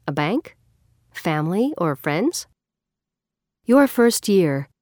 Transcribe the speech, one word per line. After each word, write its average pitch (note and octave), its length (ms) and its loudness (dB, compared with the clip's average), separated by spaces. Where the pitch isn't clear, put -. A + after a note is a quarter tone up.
A D3+ 40 -4
bank? D#3 420 -4
Family F3 680 -2
or D#3 160 -2
friends? F3+ 500 -4
Your C4+ 220 6
first A#3 420 0
year. D3 400 0